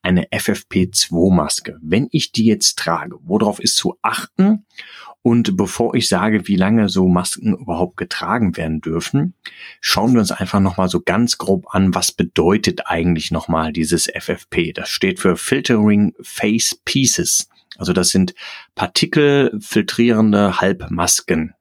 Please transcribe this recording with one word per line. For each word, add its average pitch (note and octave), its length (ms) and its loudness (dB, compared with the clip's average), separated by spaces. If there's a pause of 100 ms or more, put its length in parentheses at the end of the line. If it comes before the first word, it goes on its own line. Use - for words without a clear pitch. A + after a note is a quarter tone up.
eine F2+ 280 0
F - 180 -4
F - 200 -4
P F#2 220 0
zwei F2+ 420 2
Maske, D#2 480 -2
wenn A#2 300 0
ich - 220 -2
die A2+ 120 2
jetzt G#2+ 320 2
trage, D#2 460 -4
worauf G#2 360 0
ist - 180 -2
zu - 260 -4
achten? G3+ 640 0 (560)
Und A#2 340 2
bevor G#2 380 0
ich A#2 120 2
sage, G2+ 400 0
wie G2+ 80 2
lange G#2 320 2
so F#2 200 2
Masken F2+ 480 0
überhaupt F2+ 420 -4
getragen G2 580 -2
werden D#2+ 240 -4
dürfen, C#3 540 -2 (480)
schauen A2+ 320 0
wir A#2 60 4
uns G2 120 0
einfach G2+ 280 -2
nochmal F#2+ 280 2
so F2 140 0
ganz A2+ 380 0
grob F#2+ 340 0
an, F#2+ 220 2
was F2+ 160 0
bedeutet F2+ 720 0
eigentlich E2+ 460 -2
nochmal D#2+ 420 -2
dieses D#2+ 340 0
F - 220 -10
F - 220 -6
P. E2 200 -2
Das - 180 -10
steht - 300 -2
für F2+ 160 2
Filtering G#2+ 840 2
Face - 640 -2
Pieces. - 640 -2 (260)
Also F2+ 160 -4
das F2+ 180 2
sind F#2 260 0 (400)
partikelfiltrierende A2 1900 2
Halbmasken. F2 1000 -2